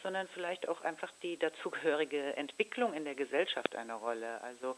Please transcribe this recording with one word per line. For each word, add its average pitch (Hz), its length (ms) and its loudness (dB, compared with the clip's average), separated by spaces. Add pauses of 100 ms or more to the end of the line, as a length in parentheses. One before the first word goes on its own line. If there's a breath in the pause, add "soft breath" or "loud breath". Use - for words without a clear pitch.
sondern 190 320 -2
vielleicht 180 360 -2
auch 170 100 0
einfach 165 320 -2 (100)
die 175 140 -2
dazugehörige 147 1000 2
Entwicklung 147 560 0
in 156 100 -2
der 139 120 -2
Gesellschaft 139 600 2
eine 117 200 -4
Rolle. 113 480 -2
Also 127 340 -4